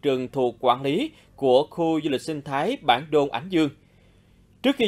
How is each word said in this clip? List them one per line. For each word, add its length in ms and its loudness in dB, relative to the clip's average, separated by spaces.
rừng 300 0
thuộc 280 -2
quản 220 2
lý 300 -2
của 340 4
khu 320 -2
du 80 -4
lịch 120 -2
sinh 200 -8
thái 400 -4
Bản 300 0
Đôn, 180 2
Ánh 200 -8
Dương. 200 0
Trước 140 2
khi 120 0